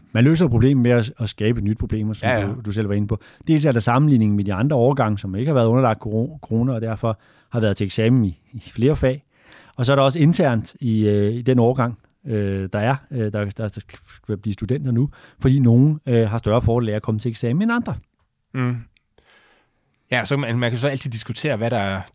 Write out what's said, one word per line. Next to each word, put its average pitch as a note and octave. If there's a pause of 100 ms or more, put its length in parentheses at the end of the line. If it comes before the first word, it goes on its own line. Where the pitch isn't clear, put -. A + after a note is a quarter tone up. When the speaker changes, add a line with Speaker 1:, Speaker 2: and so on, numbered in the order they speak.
(120)
Speaker 1:
Man A2+
løser D#3+
jo D3
problemet B2+
med A#2+
at, A#2+
at A2
skabe A2+
et G#2+
nyt G#2+
problem, A2
som G#2+
Speaker 2:
Ja, B2
ja. G2
Speaker 1:
du, A2+
du G#2
selv G#2
var G2+
inde G2+
på. G#2 (280)
Dels D#3
er D3+
der A#2
sammenligningen A#2+
med G2+
de G2+
andre B2+
årgange, A#2+
som F#2+
ikke B2
har D#3+
været A#2+
underlagt A#2
coro-, A#2
corona, A#2+
og A2+
derfor A2+ (320)
har B2
været G#2+
til G#2
eksamen A2+
i, F2+ (120)
i A2+ (140)
flere C3+
fag. C3+ (520)
Og B2+
så B2+
er C#3
der C#3
også C3+
internt C#3+
i, A2
øh, G#2
i A#2+
den B2+
årgang, A#2+ (260)
øh, G2
der G#2
er, A#2+ (160)
øh, C3
der, G#2+ (160)
der, G2+ (180)
der -
skal -
blive G2+
studenter C3
nu, B2 (300)
fordi C#3
nogen, C3
øh, A#2
har A2+
større A2+
fordel A#2
af G#2
at G#2+
komme A2
til B2
eksamen A#2+
end A3+
andre. A#3 (580)
Speaker 2:
Mm. B2 (1300)
Ja, B2
så C#3
man, A#2+
man A#2+
kan A#2+
så C3
altid C3+
diskutere, A#2
hvad A2+
der A#2+
er G2 (140)